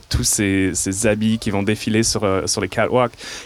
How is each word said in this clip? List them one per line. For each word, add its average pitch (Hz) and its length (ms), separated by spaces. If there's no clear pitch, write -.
tous - 160
ces, 95 520
ces 98 320
habits 110 320
qui - 100
vont 101 140
défiler 107 400
sur, 107 200
euh, 95 220
sur - 160
les 95 80
catwalks, 120 440